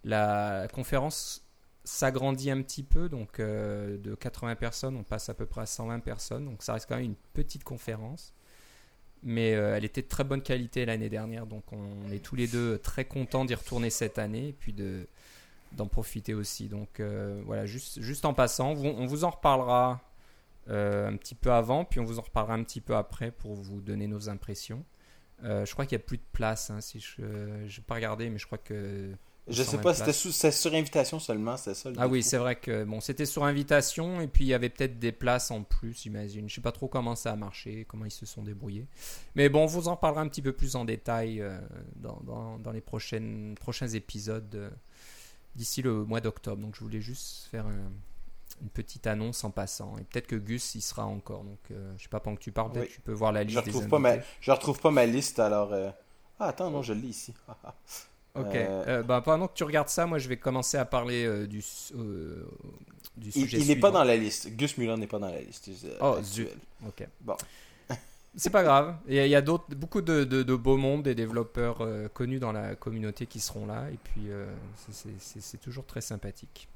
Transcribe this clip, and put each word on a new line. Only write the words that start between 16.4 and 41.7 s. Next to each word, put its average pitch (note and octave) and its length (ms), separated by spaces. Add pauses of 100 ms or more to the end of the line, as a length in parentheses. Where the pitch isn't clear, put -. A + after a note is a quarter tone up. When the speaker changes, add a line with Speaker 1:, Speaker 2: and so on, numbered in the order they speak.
Speaker 1:
Donc, G#2 300
euh, G2+ 460
voilà, G#2+ 200
juste, A#2+ 360
juste C3+ 220
en D3 100
passant, C3+ 400
vous, C#3+ 120
on B2+ 220
vous D3+ 180
en E3+ 60
reparlera, B2+ 680 (680)
euh, G#2 400
un G#2 80
petit - 180
peu B2 160
avant, A#2+ 340
puis - 140
on A2+ 60
vous A2+ 140
en A#2 40
reparlera A2 300
un A2+ 100
petit A2+ 180
peu A#2 140
après A#2 360
pour G#2 240
vous G2+ 260
donner G#2 260
nos G#2+ 220
impressions. G#2+ 560 (580)
Euh, G#2 220
je - 80
crois C#3 120
qu'il C3 120
y - 40
a - 40
plus A2 120
de - 140
place, A2 380
hein, G#2+ 100
si - 200
je, - 160 (520)
j'ai G#2 140
pas A#2 140
regardé, A2+ 340
mais G#2+ 80
je - 80
crois - 120
que G2+ 520 (380)
Speaker 2:
Je A#2 160
sais - 80
Speaker 1:
cent C#3 60
vingt - 60
Speaker 2:
pas, F3 100
c'était A2 100
Speaker 1:
places. C#3 160
Speaker 2:
sous, F3+ 120
c'était D#3 200
sur D#3 240
invitation D#3 420
seulement, A#2 400
c'était G2 180
ça, - 140
le A#2 80
Speaker 1:
Ah B2 100
oui, B2+ 120
Speaker 2:
défaut. A2+ 100
Speaker 1:
c'est C3 80
vrai B2 200
que, A2 260
bon, G#2+ 160
c'était C#3+ 260
sur C#3+ 200
invitation, D3 760
et D3+ 60
puis C3+ 160
il C3 40
y C3 60
avait A#2+ 160
peut-être B2 300
des A#2 140
places B2 360
en G#2+ 140
plus, - 300 (100)
j'imagine. G#2 460
Je - 60
sais A#2 60
pas A#2 120
trop - 160
comment A#2 260
ça A2+ 160
a G#2+ 60
marché, G#2+ 500
comment A2 180
ils G#2 60
se - 160
sont A2 160
débrouillés. G#2 420 (500)
Mais C#3+ 140
bon, D3+ 140
on - 20
vous E3 220
en F3 80
reparlera D#3 260
un D3+ 60
petit C#3+ 160
peu C3+ 80
plus C3+ 240
en A#2+ 100
détail, A2+ 560
euh, F#2+ 160 (380)